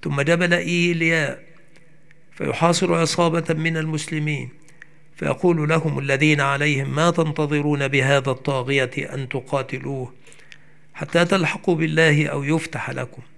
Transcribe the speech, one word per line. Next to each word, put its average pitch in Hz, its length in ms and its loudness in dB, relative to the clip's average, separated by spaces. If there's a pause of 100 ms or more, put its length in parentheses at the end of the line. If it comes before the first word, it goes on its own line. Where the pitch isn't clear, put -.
ثم 143 160 -2
جبل 170 340 4
إيلياء، 165 880 0 (880)
فيحاصر 170 640 0
عصابة 165 600 0
من 160 220 -2
المسلمين، 151 720 -4 (680)
فيقول 156 520 0
لهم 156 300 0
الذين 139 420 2
عليهم: 139 540 0
'ما 160 160 4
تنتظرون 147 800 0
بهذا 135 420 2
الطاغية 131 600 0 (240)
أن 135 140 -8
تقاتلوه 131 840 -6 (840)
حتى 170 300 0
تلحقوا 175 500 0
بالله 156 520 2
أو 143 160 -4
يفتح 143 480 -4
لكم؟' 127 320 -10 (160)